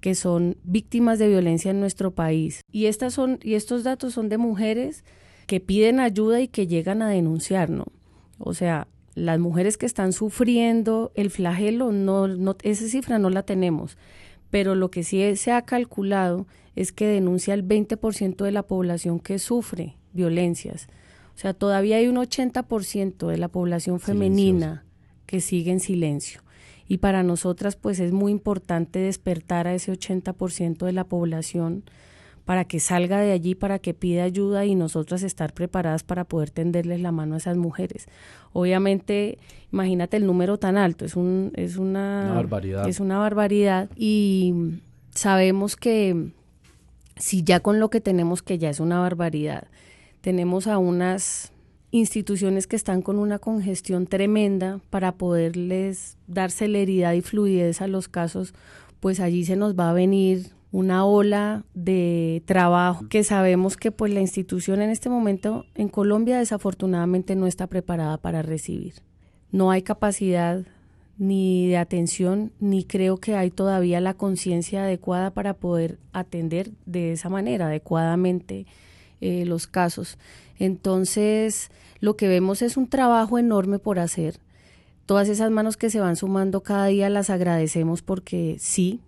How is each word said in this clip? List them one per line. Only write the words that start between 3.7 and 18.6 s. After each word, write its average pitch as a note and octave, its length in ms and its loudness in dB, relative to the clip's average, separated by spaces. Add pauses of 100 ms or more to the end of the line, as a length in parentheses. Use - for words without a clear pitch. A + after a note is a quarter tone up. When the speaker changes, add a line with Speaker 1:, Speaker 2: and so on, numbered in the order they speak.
Speaker 1:
datos B3+ 300 -4
son A3 160 -4
de G#3+ 100 -2
mujeres A3+ 680 -2 (420)
que F#3+ 120 -2
piden G#3+ 420 4
ayuda A3+ 400 2
y B3+ 80 0
que G3+ 180 -2
llegan F3 360 0
a A3 60 0
denunciar, E3+ 640 0
¿no? - 160 -4 (520)
O - 140 -8
sea, E3+ 360 -2 (260)
las E3 240 0
mujeres F3 400 0
que B3 80 -4
están F#3+ 260 0
sufriendo A3+ 1040 2
el G3+ 160 0
flagelo, G#3 640 0
no, G3 360 2
no, F#3+ 340 -2
esa G#3+ 240 -2
cifra B3 320 -2
no F#3+ 120 4
la F#3+ 120 0
tenemos, F#3 540 -2 (540)
pero G3 240 2
lo F#3 160 2
que F3+ 120 -6
sí G3 340 0
se A#3+ 160 0
ha A#3+ 100 2
calculado G3 840 -2 (280)
es F#3 180 -4
que G#3+ 140 -2
denuncia F#3+ 480 2
el G3+ 80 -2
veinte G#3 340 0
por G#3+ 180 -2
ciento F#3+ 300 -4
de G3+ 80 -2
la G3+ 100 -2